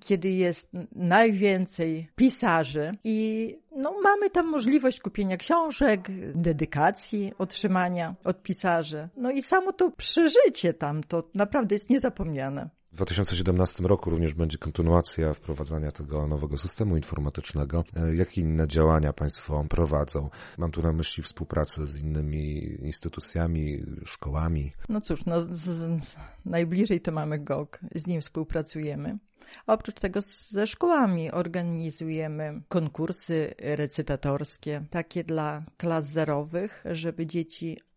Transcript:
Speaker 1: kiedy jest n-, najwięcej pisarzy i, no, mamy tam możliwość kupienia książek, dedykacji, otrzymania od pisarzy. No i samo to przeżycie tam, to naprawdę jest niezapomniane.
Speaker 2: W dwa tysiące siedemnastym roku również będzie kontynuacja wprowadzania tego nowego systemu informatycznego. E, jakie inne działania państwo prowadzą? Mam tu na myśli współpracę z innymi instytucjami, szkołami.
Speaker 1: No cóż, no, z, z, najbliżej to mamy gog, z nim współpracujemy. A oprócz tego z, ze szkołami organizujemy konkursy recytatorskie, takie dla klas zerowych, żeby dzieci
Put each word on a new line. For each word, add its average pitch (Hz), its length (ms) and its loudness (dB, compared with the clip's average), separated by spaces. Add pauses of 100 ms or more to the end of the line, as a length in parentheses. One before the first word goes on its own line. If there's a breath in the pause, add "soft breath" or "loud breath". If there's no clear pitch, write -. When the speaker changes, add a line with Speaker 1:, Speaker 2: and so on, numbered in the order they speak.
Speaker 1:
kiedy 190 300 0
jest 180 440 0
n-, 180 180 -10
najwięcej 185 1200 4
pisarzy 165 800 4 (120)
i, 220 440 0 (280)
no, 294 260 -2
mamy 403 280 4
tam 349 160 4
możliwość 262 540 4
kupienia 190 360 -2
książek, 285 720 2 (260)
dedykacji, 165 1040 2
otrzymania 180 760 0 (100)
od 180 180 -2
pisarzy. 165 720 0
No 254 140 -2
i 269 120 0
samo 381 300 2
to 370 180 2
przeżycie 320 840 4
tam, 151 280 -4
to 165 320 -4
naprawdę 202 400 2
jest 208 160 0
niezapomniane. 156 800 -2 (240)
Speaker 2:
W - 20 -20
dwa 92 80 -2
tysiące 85 320 0
siedemnastym 90 500 2
roku 92 240 2
również 82 240 2
będzie 78 240 -2
kontynuacja 82 760 2
wprowadzania 76 580 -6
tego 73 340 -4
nowego 73 320 -2
systemu 95 380 0
informatycznego. 73 880 -2 (120)
E, 82 200 2
jakie 90 240 2
inne 80 280 2
działania 78 440 6
państwo 73 560 -2
prowadzą? 73 640 0 (280 loud breath)
Mam 85 120 -2
tu 85 120 -2
na 82 100 2
myśli 80 300 -2
współpracę 78 640 -2
z 71 160 -8
innymi 76 640 -2 (200)
instytucjami, 78 1000 -2 (200)
szkołami. 73 680 -2 (160)
Speaker 1:
No 214 120 -2
cóż, - 260 -4
no, 170 140 2
z, 170 120 -4
z, 165 640 -4 (280 loud breath)
najbliżej 180 560 2
to 165 120 -2
mamy 151 260 -2
gog, 147 420 -6 (140)
z - 120 -6
nim 170 140 -2
współpracujemy. 156 1000 -6 (480 loud breath)
A 220 60 2
oprócz - 280 -2
tego 196 220 -2
z, - 280 -12
ze 208 160 0
szkołami 220 640 2
organizujemy 160 1400 -4
konkursy 160 880 -2
recytatorskie, 147 1300 -2
takie 170 340 -4
dla 156 400 -2 (120)
klas 160 340 -2
zerowych, 156 800 -2
żeby 165 360 -4
dzieci 160 520 -6 (180)